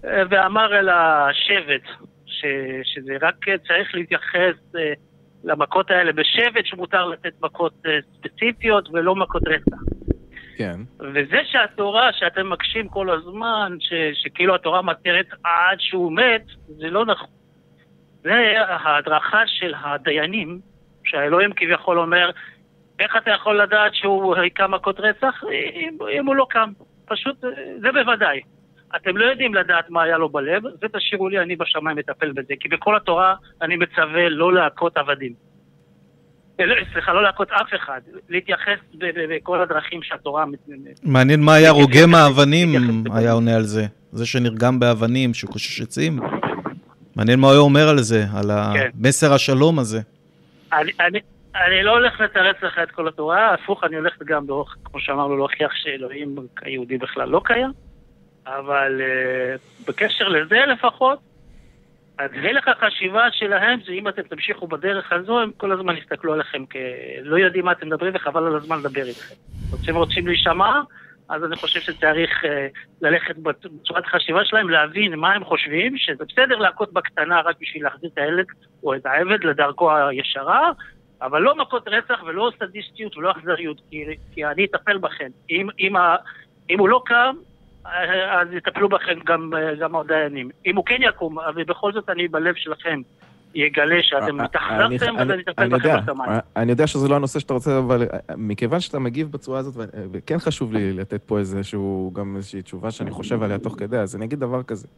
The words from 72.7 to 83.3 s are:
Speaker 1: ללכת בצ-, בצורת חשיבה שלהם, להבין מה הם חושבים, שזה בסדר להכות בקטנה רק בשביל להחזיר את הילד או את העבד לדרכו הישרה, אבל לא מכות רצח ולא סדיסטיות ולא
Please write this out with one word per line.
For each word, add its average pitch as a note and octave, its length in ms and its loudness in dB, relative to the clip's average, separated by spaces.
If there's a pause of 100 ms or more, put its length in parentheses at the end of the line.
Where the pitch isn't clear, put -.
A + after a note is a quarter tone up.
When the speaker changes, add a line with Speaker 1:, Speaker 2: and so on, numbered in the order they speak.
Speaker 1:
ללכת E3 340 0
בצ-, D#3 320 -6 (120)
בצורת E3+ 260 -4
חשיבה F3+ 380 0
שלהם, G#3+ 260 0
להבין D#3+ 440 2
מה E3 200 0
הם G3+ 100 -4
חושבים, E3 540 -2
שזה D3+ 300 -4
בסדר B3+ 280 2
להכות G#3 360 -2
בקטנה E3 480 0
רק E3 200 -2
בשביל D3+ 240 -10
להחזיר D3+ 280 -6
את - 60 -8
הילד E3+ 280 0 (360)
או C#3+ 120 -2
את C3+ 120 -8
העבד F3+ 380 0
לדרכו D3+ 520 2
הישרה, C#3+ 720 0 (520)
אבל C#3+ 200 0
לא C#4 140 4
מכות B3+ 320 -6
רצח A3+ 380 -2
ולא G3 320 -2
סדיסטיות G3+ 580 -12
ולא E3 140 -2